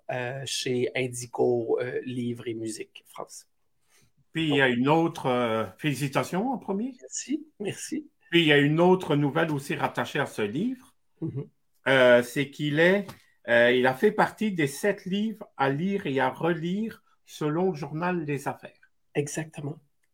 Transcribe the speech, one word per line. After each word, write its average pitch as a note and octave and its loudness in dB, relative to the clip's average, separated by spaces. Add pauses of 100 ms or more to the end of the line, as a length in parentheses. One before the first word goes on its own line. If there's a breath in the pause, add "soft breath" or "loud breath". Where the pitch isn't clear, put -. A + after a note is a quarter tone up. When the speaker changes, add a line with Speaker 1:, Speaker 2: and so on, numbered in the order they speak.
(120)
Speaker 1:
euh, B2+ -6
chez B2 -2
Indigo, B2 -2
euh, B2+ -4
Livres A#2+ -6
et A#2 -4
Musique A2+ -10
France. - -16 (840)
Speaker 2:
Puis, D#3+ -2
il C#3+ 2
y C#3 4
a C3 6
une B2 2
autre, E3 2
euh, A#2 0 (120)
félicitation D3+ -2
en A3 -6
premier. G#3+ -6
Speaker 1:
Merci, - -8 (140)
merci. - -8 (240)
Speaker 2:
Puis, E3+ 6
il D#3 2
y D3+ 6
a C#3+ 8
une D3 4
autre F3+ 4
nouvelle D3 0
aussi D3 -4
rattachée C3+ -4
à C3 0
ce - -6
livre. D#3+ -4 (260)
Speaker 1:
Mhm. C3+ -6 (420)
Speaker 2:
Euh, B2 8
c'est C#3 -4
qu'il D3 -2
est, F#3+ 4 (420 loud breath)
euh, A#2+ 6
il B2+ 4
a C3 4
fait G#3 2
partie G#3+ 0
des E3 0
sept G3+ -4
livres G#3 -4 (100)
à C3+ 0
lire F#3 -2
et C3+ 0
à C3 2
relire E3+ -4 (220)
selon D#3+ -2
le E3 -2
journal D#3 -4
Les C#3+ -4
Affaires. - -10 (420)
Speaker 1:
Exactement, D3 -6 (360)